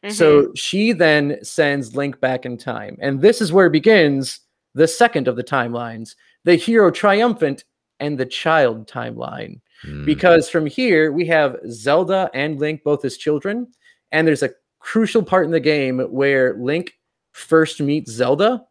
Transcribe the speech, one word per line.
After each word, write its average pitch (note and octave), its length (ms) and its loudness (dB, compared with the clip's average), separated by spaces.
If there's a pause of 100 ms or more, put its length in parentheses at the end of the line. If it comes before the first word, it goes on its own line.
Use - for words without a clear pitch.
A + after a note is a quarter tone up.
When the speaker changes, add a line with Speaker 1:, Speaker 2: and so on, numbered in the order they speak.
Speaker 1:
So D#3 340 4
Speaker 2:
Mm-hmm. - 120 -6
Speaker 1:
she G#3+ 380 -2
then D3+ 500 2
sends C#3 520 -2
Link C#3 240 -6
back B2+ 260 -2
in B2 120 -10
time. A2 440 -12
And C#3 200 -2
this G#3 200 4
is E3 120 -2
where F#3 160 6
begins D#3 680 2 (340)
the D3+ 140 4
second C#3+ 400 2
of B2 80 -2
the B2 80 -8
timelines, A#2 720 -6 (280)
the E3+ 120 6
hero G#3+ 360 4
triumphant G3+ 720 0 (360)
and C#3+ 180 -6
the B2+ 80 -4
child B2 640 0
timeline. A#2 720 -12 (220)
Speaker 3:
Hmm. D3 220 -12
Speaker 1:
Because D#3+ 440 4
from D#3+ 160 -2
here, D#3 460 0
we E3 160 -2
have D3+ 300 0 (120)
Zelda D#3+ 640 -2
and C#3+ 260 -4
Link D3+ 240 -6
both D3 220 -2
as B2+ 120 -6
children. G3 500 -4 (440)
And D#3+ 160 2
there's D3+ 160 0
a C3 60 -2 (300)
crucial A3 420 0
part F#3 240 0
in D#3+ 60 -4
the E3 80 0
game C#3 400 -2
where C3 560 0
Link C#3 380 -6 (400)
first - 460 0
meets C#3+ 320 -4
Zelda C#3+ 600 0